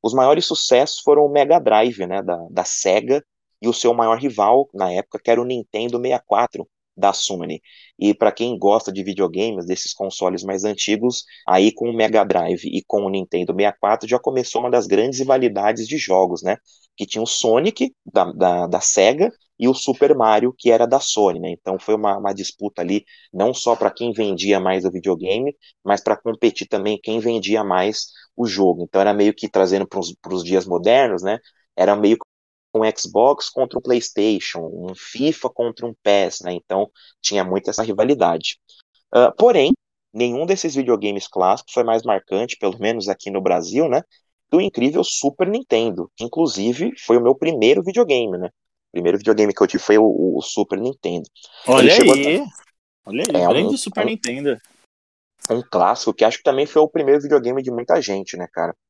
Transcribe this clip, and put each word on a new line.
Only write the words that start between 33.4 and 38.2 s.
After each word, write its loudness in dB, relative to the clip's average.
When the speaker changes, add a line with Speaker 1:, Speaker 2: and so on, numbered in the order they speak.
Speaker 1:
contra -4
um -12
PlayStation, -2
um -12
fifa -4
contra -6
um -10
pes, 0
né? -8
Então -4
tinha -2
muito -4
essa -6
rivalidade. -2